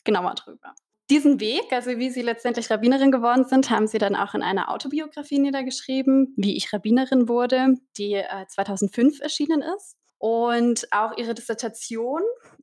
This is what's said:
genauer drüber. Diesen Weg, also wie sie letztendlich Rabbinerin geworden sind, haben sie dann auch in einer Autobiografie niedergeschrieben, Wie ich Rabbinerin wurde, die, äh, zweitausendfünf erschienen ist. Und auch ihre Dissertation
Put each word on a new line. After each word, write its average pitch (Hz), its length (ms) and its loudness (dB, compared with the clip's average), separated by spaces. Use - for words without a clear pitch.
genauer 180 300 0
drüber. - 420 -16
Diesen 285 300 4
Weg, 226 320 -2
also 247 200 -2
wie 247 180 -4
sie 247 140 -6
letztendlich 233 460 -4
Rabbinerin 262 420 4
geworden 247 340 4
sind, 262 240 2
haben 214 180 2
sie 214 120 -2
dann 202 180 0
auch 202 160 -4
in - 80 -2
einer 190 280 -2
Autobiografie 294 720 -4
niedergeschrieben, 269 960 0
Wie 202 220 0
ich - 160 -6
Rabbinerin 240 560 2
wurde, 254 460 2
die, 202 180 -4
äh, 196 340 -6
zweitausendfünf 202 720 0
erschienen 294 400 -2
ist. - 340 -10
Und 233 760 0
auch 220 240 0
ihre 233 200 -6
Dissertation 233 840 -6